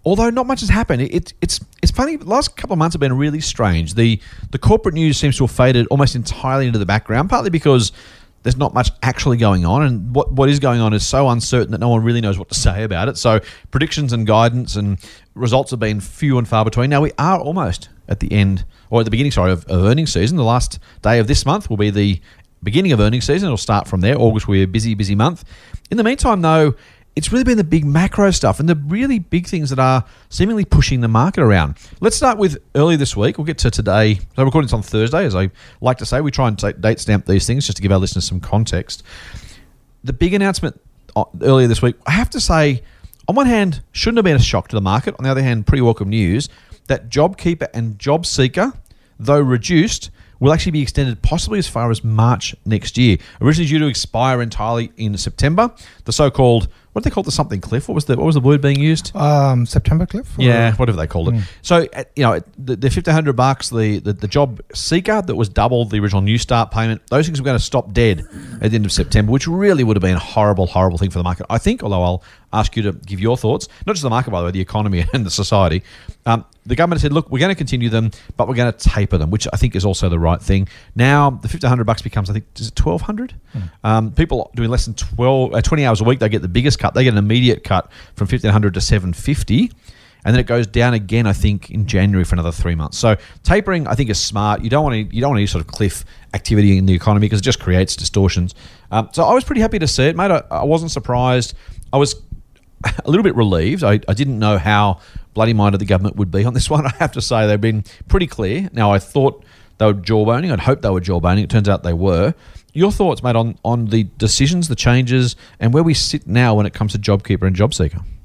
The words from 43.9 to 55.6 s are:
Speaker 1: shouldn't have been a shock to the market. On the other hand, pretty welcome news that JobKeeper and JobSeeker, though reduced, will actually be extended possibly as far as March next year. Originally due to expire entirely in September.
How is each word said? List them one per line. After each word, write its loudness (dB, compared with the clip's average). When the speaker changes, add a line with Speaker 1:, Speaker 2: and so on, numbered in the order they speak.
Speaker 1:
shouldn't -2
have 4
been 4
a 6
shock 0
to -8
the 0
market. 0
On -8
the 0
other 0
hand, 0
pretty 2
welcome 2
news 0
that -4
JobKeeper 0
and -6
JobSeeker, 0
though 2
reduced, 0
will 4
actually 0
be -2
extended -2
possibly 0
as -4
far -2
as -2
March 0
next -4
year. 4
Originally 2
due 2
to 2
expire -2
entirely -4
in -4
September. 0